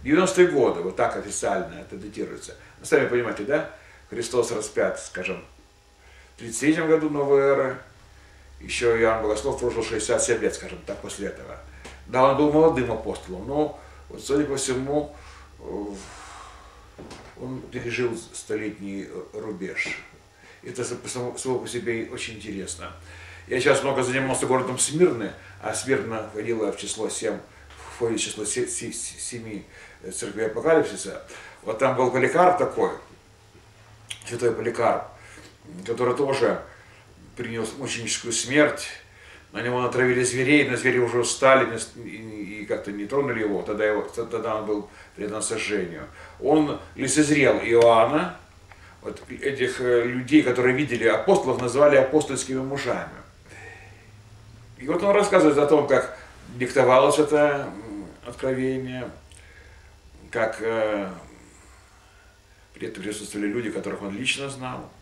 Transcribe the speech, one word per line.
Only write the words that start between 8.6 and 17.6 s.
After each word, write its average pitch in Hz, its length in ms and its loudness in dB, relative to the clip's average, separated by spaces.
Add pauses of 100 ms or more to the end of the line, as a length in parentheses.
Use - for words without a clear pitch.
Ещё 117 360 2
Иоанн 110 260 4
Богослов 107 360 -2
прожил 113 240 -2
шестьдесят 110 400 0
семь 113 180 0
лет, 98 140 0
скажем 92 320 -12
так, 98 140 -10
после 98 280 -10
этого. - 300 -12 (480)
Да, 131 240 4
он 131 60 2
был 147 160 4
молодым 143 400 4
апостолом, 92 560 -8
но, 151 320 -2 (280)
вот, - 140 -16
судя 147 220 0
по 139 120 -4
всему, 135 600 -4 (420)
э, 101 260 -8 (1600)
он 127 220 -10 (100)